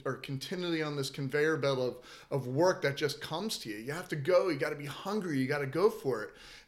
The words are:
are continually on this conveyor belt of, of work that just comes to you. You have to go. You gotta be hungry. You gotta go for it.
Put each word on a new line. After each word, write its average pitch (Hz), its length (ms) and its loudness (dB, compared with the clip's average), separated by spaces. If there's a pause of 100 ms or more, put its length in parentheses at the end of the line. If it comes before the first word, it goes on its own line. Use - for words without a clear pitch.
are 135 100 0
continually 165 680 -4
on 151 140 -2
this 135 140 -2
conveyor 147 480 2
belt 139 220 2
of, 123 160 0 (360)
of 131 160 0
work 180 360 4
that 139 120 2
just 139 240 -2
comes 190 400 -4
to 120 100 -8
you. 104 60 -4
You 117 160 -6
have 175 160 -6
to - 80 -4
go. 180 320 6
You 160 100 2
gotta 151 200 -2
be 143 80 -8
hungry. 185 520 -2
You 131 100 2
gotta 143 200 0
go 165 220 4
for 123 340 -2
it. 104 60 -8 (380)